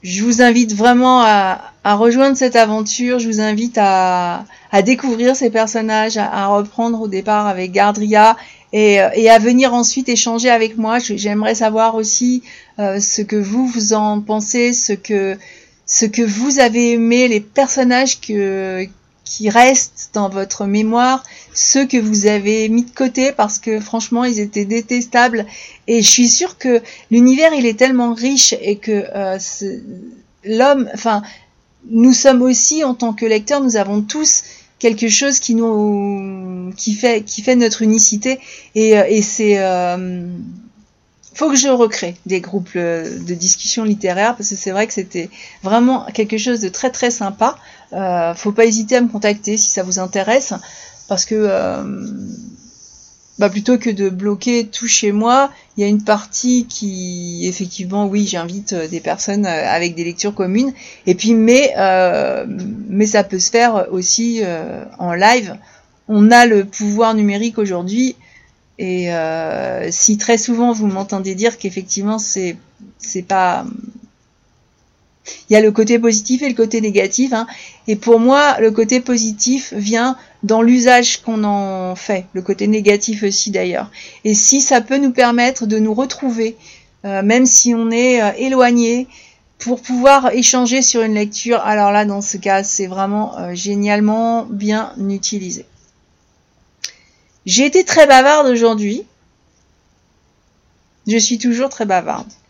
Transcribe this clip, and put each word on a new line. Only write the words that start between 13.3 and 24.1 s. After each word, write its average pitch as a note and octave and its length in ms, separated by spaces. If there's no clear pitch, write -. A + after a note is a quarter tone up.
vous, G#3 300
vous A3 260
en G#3+ 300
pensez, G#3+ 500
ce A3+ 220
que, G3 420
ce - 200
que G#3+ 180
vous A#3+ 380
avez A#3+ 320
aimé, A#3 360
les G#3+ 120
personnages C4 800
que, F#3+ 680
qui - 240
restent B3+ 640
dans G3+ 160
votre G3 380
mémoire, A#3+ 580
ceux - 320
que C4 100
vous G#3+ 300
avez G#3+ 420
mis A#3+ 160
de A#3+ 60
côté C4 420
parce G#3 260
que G#3+ 220
franchement, A#3 440